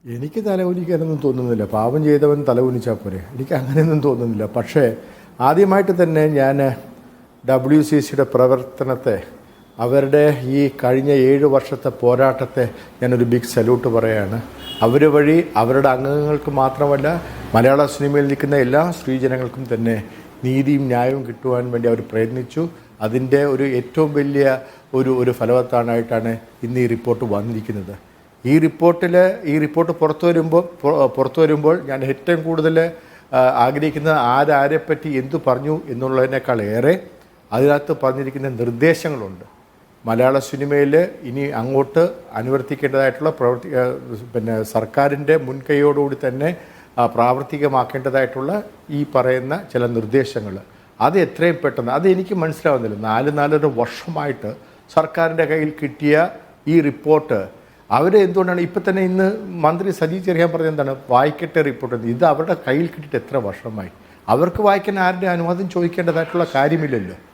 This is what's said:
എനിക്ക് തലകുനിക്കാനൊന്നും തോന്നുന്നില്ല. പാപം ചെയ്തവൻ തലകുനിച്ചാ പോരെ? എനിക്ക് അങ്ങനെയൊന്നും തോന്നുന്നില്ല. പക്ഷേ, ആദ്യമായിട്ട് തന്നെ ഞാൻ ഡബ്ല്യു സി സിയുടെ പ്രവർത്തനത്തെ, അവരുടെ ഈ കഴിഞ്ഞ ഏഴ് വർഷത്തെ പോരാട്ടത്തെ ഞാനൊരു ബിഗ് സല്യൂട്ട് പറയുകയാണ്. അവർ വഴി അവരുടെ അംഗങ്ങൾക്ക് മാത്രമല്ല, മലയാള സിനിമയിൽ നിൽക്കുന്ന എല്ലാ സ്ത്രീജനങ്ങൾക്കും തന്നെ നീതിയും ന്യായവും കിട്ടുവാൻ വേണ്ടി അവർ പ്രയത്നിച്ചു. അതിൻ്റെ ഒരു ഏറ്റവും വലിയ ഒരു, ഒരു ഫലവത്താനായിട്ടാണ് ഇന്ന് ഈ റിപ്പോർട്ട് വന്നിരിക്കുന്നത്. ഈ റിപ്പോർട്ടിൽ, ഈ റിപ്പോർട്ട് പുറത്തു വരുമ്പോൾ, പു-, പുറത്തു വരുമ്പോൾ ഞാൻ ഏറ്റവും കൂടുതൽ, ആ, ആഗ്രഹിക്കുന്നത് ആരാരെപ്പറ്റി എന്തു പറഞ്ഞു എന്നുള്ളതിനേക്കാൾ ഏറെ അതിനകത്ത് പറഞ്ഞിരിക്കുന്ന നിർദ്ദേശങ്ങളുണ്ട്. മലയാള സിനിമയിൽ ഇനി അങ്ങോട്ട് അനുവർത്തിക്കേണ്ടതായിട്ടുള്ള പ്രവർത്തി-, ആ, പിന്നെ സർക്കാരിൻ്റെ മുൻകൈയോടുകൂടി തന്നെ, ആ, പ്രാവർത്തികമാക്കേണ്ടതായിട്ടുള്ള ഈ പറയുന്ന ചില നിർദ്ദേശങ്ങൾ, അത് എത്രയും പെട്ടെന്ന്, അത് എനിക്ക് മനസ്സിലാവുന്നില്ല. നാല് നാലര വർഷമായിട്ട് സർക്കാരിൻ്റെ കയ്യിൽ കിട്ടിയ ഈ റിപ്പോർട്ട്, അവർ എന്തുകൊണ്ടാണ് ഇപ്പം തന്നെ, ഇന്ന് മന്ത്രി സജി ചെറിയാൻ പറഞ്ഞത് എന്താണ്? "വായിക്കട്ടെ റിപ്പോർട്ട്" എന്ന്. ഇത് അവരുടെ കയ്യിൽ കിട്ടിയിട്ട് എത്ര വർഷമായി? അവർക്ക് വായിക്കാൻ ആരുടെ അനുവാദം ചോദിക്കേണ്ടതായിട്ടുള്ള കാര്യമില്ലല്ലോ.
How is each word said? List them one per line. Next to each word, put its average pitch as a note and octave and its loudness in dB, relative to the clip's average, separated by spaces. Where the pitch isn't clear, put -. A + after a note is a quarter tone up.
എനിക്ക് D3 -8
തലകുനിക്കാനൊന്നും F3 -2
തോന്നുന്നില്ല. B2 0
പാപം A#2 0
ചെയ്തവൻ D3 4
തലകുനിച്ചാ B2 0
പോരെ? F#2+ -8
എനിക്ക് C3+ -4
അങ്ങനെയൊന്നും D3+ 2
തോന്നുന്നില്ല. A#2 -2
പക്ഷേ, A#2 0
ആദ്യമായിട്ട് F#3 4
തന്നെ D#3 2
ഞാൻ C#3 2
ഡബ്ല്യു C3+ 4
സി D3+ 2
സിയുടെ C#3 -2
പ്രവർത്തനത്തെ, B2+ 0
അവരുടെ C#3 2
ഈ C3+ 0
കഴിഞ്ഞ C3 2
ഏഴ് C#3 4
വർഷത്തെ C3+ 0
പോരാട്ടത്തെ B2 2
ഞാനൊരു B2 2
ബിഗ് E3+ 2
സല്യൂട്ട് A#2+ 2
പറയുകയാണ്. A2 0
അവർ C#3 4
വഴി D#3 4
അവരുടെ C3 4
അംഗങ്ങൾക്ക് C#3+ -2
മാത്രമല്ല, C#3+ 0
മലയാള C3+ 6
സിനിമയിൽ C#3+ 0
നിൽക്കുന്ന C#3 -2
എല്ലാ C#3+ 2
സ്ത്രീജനങ്ങൾക്കും B2+ -4
തന്നെ A2+ -2
നീതിയും C3+ 0
ന്യായവും B2 -2
കിട്ടുവാൻ B2 -4
വേണ്ടി A#2 0
അവർ A2+ 0
പ്രയത്നിച്ചു. B2+ -4
അതിൻ്റെ B2+ 2
ഒരു C#3 0
ഏറ്റവും C#3 -2
വലിയ C#3 2
ഒരു, C3 0
ഒരു B2 2
ഫലവത്താനായിട്ടാണ് A#2 0
ഇന്ന് B2 -4
ഈ B2 2
റിപ്പോർട്ട് A#2 -2
വന്നിരിക്കുന്നത്. G#2+ -6
ഈ D3 4
റിപ്പോർട്ടിൽ, E3+ 2
ഈ D3+ 0
റിപ്പോർട്ട് D#3+ 0
പുറത്തു D#3 0
വരുമ്പോൾ, E3 2
പു-, C#3+ 2
പുറത്തു C3 0
വരുമ്പോൾ D#3 2
ഞാൻ C3+ -6
ഏറ്റവും D#3+ -2
കൂടുതൽ, D#3+ 0
ആ, B2+ 2
ആഗ്രഹിക്കുന്നത് C#3+ 2
ആരാരെപ്പറ്റി C#3+ 2
എന്തു C3+ -4
പറഞ്ഞു C#3+ -2
എന്നുള്ളതിനേക്കാൾ C3 -2
ഏറെ A#2+ 0
അതിനകത്ത് C#3+ 2
പറഞ്ഞിരിക്കുന്ന C3+ -4
നിർദ്ദേശങ്ങളുണ്ട്. A#2+ -2
മലയാള B2+ 2
സിനിമയിൽ C#3+ 2
ഇനി C3 -8
അങ്ങോട്ട് C#3 0
അനുവർത്തിക്കേണ്ടതായിട്ടുള്ള C3+ -2
പ്രവർത്തി-, B2+ -2
ആ, B2+ -2
പിന്നെ A2 -2
സർക്കാരിൻ്റെ C#3+ 0
മുൻകൈയോടുകൂടി C#3+ 0
തന്നെ, C#3+ -4
ആ, A#2+ 2
പ്രാവർത്തികമാക്കേണ്ടതായിട്ടുള്ള C3 -2
ഈ C#3+ -4
പറയുന്ന C3 0
ചില A#2+ 0
നിർദ്ദേശങ്ങൾ, A2+ -2
അത് D#3+ 2
എത്രയും E3 0
പെട്ടെന്ന്, B2 -4
അത് E3 0
എനിക്ക് F#3 -2
മനസ്സിലാവുന്നില്ല. C#3 -2
നാല് A#2 -2
നാലര D3 2
വർഷമായിട്ട് B2+ -6
സർക്കാരിൻ്റെ D#3+ 0
കയ്യിൽ D3+ -2
കിട്ടിയ D3 2
ഈ D#3+ 4
റിപ്പോർട്ട്, D3 0
അവർ E3+ 4
എന്തുകൊണ്ടാണ് F#3 2
ഇപ്പം E3+ -4
തന്നെ, F#3+ 0
ഇന്ന് F#3+ 0
മന്ത്രി F3 -2
സജി F3 -2
ചെറിയാൻ E3+ 0
പറഞ്ഞത് D#3+ -2
എന്താണ്? C#3 -2
"വായിക്കട്ടെ D3+ 2
റിപ്പോർട്ട്" B2+ -4
എന്ന്. A#2 -6
ഇത് C3 0
അവരുടെ D#3+ 2
കയ്യിൽ D3+ 0
കിട്ടിയിട്ട് D3 -12
എത്ര C3+ -6
വർഷമായി? G2+ -8
അവർക്ക് E3+ 2
വായിക്കാൻ G3 2
ആരുടെ F#3 0
അനുവാദം F3 -2
ചോദിക്കേണ്ടതായിട്ടുള്ള E3+ -2
കാര്യമില്ലല്ലോ. C#3 0